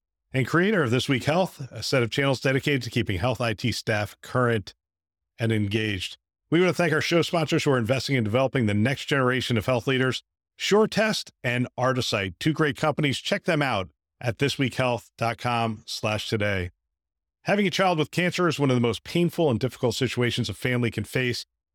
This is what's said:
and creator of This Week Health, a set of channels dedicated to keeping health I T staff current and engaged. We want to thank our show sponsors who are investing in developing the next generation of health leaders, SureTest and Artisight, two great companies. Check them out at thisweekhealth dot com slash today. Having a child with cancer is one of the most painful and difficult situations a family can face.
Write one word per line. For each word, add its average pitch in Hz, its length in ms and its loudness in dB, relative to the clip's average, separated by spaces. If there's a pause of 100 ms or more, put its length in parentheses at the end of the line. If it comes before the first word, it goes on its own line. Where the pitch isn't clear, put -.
(340)
and 135 120 0
creator 180 380 2
of 113 80 0
This 127 160 0
Week 127 160 0
Health, 165 480 0
a 110 100 -12
set 131 220 0
of 110 60 -2
channels 139 320 0
dedicated 135 420 0
to 120 60 -8
keeping 104 300 -2
health 117 200 0
I 117 140 0
T 107 180 -2
staff 104 500 -4
current 117 520 0 (680)
and 113 140 0
engaged. 104 640 -2 (340)
We 160 80 4
want 180 120 4
to - 20 2
thank 175 180 2
our 151 80 2
show 170 220 2
sponsors 160 420 0
who 147 80 2
are 131 60 4
investing 127 400 0
in 113 80 2
developing 123 400 2
the 104 80 2
next 113 320 0
generation 127 520 2
of 101 100 -2
health 127 200 0
leaders, 131 340 0 (380)
SureTest 214 720 2 (140)
and 123 200 0 (120)
Artisight, 123 640 0
two 160 100 2
great 147 240 0
companies. 147 440 0
Check - 260 -4
them 160 160 0
out 107 260 0 (320)
at 123 180 -4
thisweekhealth 127 800 -2
dot 117 200 -2
com 117 480 -2
slash - 420 -4
today. 101 440 -2 (720)
Having 196 240 2
a 170 40 -2
child 185 260 2
with 151 140 -2
cancer 175 380 0
is 143 100 -2
one 143 100 2
of 127 60 4
the 120 60 2
most 117 240 0
painful 175 440 0
and 113 100 2
difficult 120 360 -2
situations 120 540 -2
a 101 40 -4
family 123 380 -2
can 104 140 -6
face. 123 400 -2 (300)